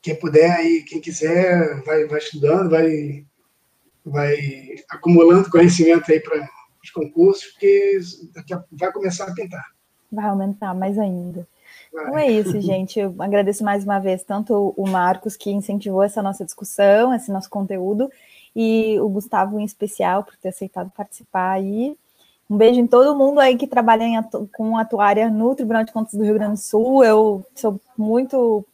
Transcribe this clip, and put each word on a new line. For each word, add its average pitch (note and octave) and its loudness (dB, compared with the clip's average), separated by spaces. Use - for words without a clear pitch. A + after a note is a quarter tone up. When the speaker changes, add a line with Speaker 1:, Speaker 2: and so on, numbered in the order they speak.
Speaker 1:
quem D#3 -8
puder D#3+ 4
aí, E3 0
quem - -12
quiser, E3 0
vai, D3+ 0
vai D3 -4
estudando, D#3 0
vai, D#3 0
vai C#3+ -4
acumulando F3 6
conhecimento E3 6
aí D#3 4
pra D3+ -6
os - -20
concursos, E3 0
porque G3 2
daqui E3+ -14
a, F3 -10
vai F3+ -6
começar F#3+ -6
a F3+ -12
pintar. F3+ -14
Speaker 2:
Vai G#3 -8
aumentar G3 -4
mais F#3+ -4
ainda. F3+ -6
Speaker 1:
Vai. D#3+ -12
Speaker 2:
Então C#4 -6
é C#4+ 0
isso, G#3 -2
Speaker 1:
<laughs> - -6
Speaker 2:
gente. F#3+ -4
Eu G3 -6
agradeço G3+ -2
mais G3+ -2
uma G3 -2
vez F#3 -4
tanto G3+ -2
o G3 -6
Marcos, F#3 -2
que - -8
incentivou G3 -4
essa G#3 -2
nossa F#3+ -6
discussão, G3+ 2
esse A3+ -6
nosso F#3+ -8
conteúdo, G3+ -4
e A3 0
o G#3+ 0
Gustavo, G3+ -4
em G#3 -6
especial, G3+ -4
por - -20
ter - -10
aceitado F#3 -12
participar F#3+ -8
aí. G#3 -4
Um G#3 -2
beijo A#3+ 6
em A#3+ 2
todo C4+ 4
mundo C#4 4
aí C4 4
que C#4 -4
trabalha A3+ 2
em A3+ -2
atu-, A3 -8
com A3+ -4
atuária A3 0
no A3+ 0
Tribunal A3+ -2
de - -20
Contas A3 -6
do G#3+ -2
Rio G#3+ 0
Grande G#3+ -2
do G3+ -6
Sul. B3+ 2
Eu G#3+ 4
sou G3+ -4
muito A3+ 0